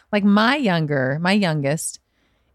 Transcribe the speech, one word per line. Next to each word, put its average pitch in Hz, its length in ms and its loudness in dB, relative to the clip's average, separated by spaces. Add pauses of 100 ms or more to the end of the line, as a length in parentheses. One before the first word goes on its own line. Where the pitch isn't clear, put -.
(120)
like, 208 140 0
my 214 320 4
younger, 151 640 0
my 180 100 0
youngest 156 680 -2 (560)